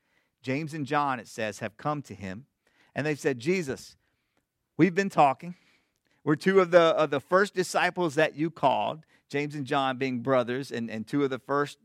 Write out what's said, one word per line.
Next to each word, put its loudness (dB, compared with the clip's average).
James -6
and -8
John, -2
it -16
says, -6
have -10
come -6
to -18
him, -12
and -4
they've -4
said, -2
"Jesus, -4
we've 4
been 0
talking. 2
We're 2
two 4
of 4
the, 10
of 4
the 0
first 2
disciples -2
that 2
you -2
called," 0
James -4
and -8
John 0
being -4
brothers 0
and, -6
and -10
two -2
of 0
the -8
first -2